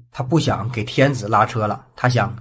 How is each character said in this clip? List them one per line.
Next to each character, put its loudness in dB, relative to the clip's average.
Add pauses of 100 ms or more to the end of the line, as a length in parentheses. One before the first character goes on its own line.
(140)
他 -6
不 2
想 -2
给 -4
天 2
子 -6
拉 4
车 -2
了， -6 (140)
他 0
想 0